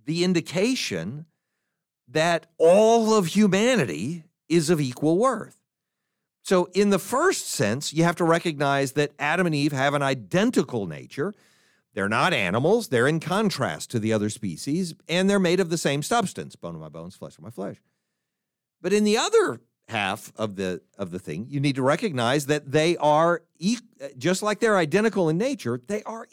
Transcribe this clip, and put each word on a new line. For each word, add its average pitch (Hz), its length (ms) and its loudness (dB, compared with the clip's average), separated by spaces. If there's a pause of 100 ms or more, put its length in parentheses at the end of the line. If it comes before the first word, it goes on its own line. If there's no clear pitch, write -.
the 165 180 -2
indication 160 1040 -2 (840)
that 160 380 0 (120)
all 220 560 6
of 202 120 4
humanity 175 1000 2 (240)
is 160 220 2
of 165 100 2
equal 143 380 0
worth. 247 380 -2 (840)
So 180 320 2
in 202 160 4
the 196 80 4
first 311 500 0
sense, 120 440 -2
you 160 120 2
have 170 120 2
to 185 80 0
recognize 143 680 0
that 147 260 -2
Adam 170 280 0
and 160 80 0
Eve 147 180 0
have 139 220 0
an 143 80 0
identical 135 840 -2
nature. 82 460 -8 (640)
They're 101 140 -2
not 143 260 2
animals. 131 540 0
They're 127 200 2
in 160 120 0
contrast 160 720 -4
to 123 60 -4
the 110 140 -2
other 107 160 0
species, 139 680 -6 (140)
and 185 200 0
they're 202 100 2
made 180 220 2
of 170 100 -2
the 165 80 -2
same 147 240 -2
substance, 180 520 -4
bone 85 200 -12
of 80 60 -14
my 78 100 -16
bones, 82 260 -16
flesh 73 220 -18
of 76 60 -20
my 107 60 -16
flesh. 185 260 -12 (1040)
But 175 100 -2
in 214 120 2
the 208 120 4
other 349 440 2 (280)
half 104 480 -4
of 107 200 -4
the, 92 260 -4 (160)
of 98 120 -8
the 87 80 -8
thing, 82 300 -10
you 139 120 -6
need 139 160 0
to 135 60 -2
recognize 139 640 0
that 147 240 -4
they 156 280 2
are, 156 440 2 (160)
e-, 220 200 -2 (400)
just 175 240 -2
like 208 180 -2
they're 214 160 4
identical 185 540 2
in 165 80 0
nature, 196 480 -4
they 208 160 -6
are 226 300 -12